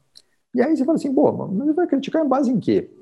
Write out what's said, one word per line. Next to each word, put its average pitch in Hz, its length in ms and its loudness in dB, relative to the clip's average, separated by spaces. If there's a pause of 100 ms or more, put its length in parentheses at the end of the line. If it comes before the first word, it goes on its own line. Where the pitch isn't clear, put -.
(540)
E 247 80 2
aí 311 140 2
você 254 80 0
fala 311 120 0
assim, - 160 -4
"Pô, 143 360 2
mas 269 260 -2
vai 349 140 0
criticar 294 360 -2
em 277 40 -2
base 262 220 0
em 226 100 0
quê?" 98 280 0 (120)